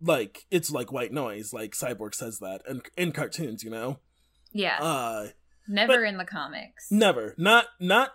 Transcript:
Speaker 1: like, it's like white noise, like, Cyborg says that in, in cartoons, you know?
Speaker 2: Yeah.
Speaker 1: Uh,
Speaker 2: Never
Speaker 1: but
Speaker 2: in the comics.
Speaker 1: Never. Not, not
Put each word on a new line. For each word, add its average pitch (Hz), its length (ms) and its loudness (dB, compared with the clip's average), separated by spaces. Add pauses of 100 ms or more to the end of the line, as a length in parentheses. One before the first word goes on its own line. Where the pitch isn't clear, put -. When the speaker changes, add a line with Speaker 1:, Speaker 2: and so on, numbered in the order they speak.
Speaker 1:
like, 139 500 -2
it's 170 200 0
like 127 220 -4
white 123 200 -4
noise, 107 400 -6
like, 110 200 -8
Cyborg 110 420 -6
says 113 260 -8
that 95 280 -10
in, 127 140 -8 (140)
in 175 160 0
cartoons, 127 500 -6
you 113 80 -12
know? 117 280 -6 (540)
Speaker 2:
Yeah. 175 300 0
Speaker 1:
Uh, 117 440 -2 (420)
Speaker 2:
Never 226 300 4
Speaker 1:
but 233 100 2
Speaker 2:
in 196 80 -4
the 185 80 -6
comics. - 680 -12
Speaker 1:
Never. 196 480 4
Not, 226 280 6 (120)
not 208 360 4